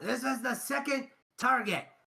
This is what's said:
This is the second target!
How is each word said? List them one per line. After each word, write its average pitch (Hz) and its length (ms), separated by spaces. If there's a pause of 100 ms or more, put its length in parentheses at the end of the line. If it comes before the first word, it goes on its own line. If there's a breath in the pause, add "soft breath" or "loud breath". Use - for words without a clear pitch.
This 240 220
is 262 200
the 247 120
second 269 540 (300)
target! 233 480 (260)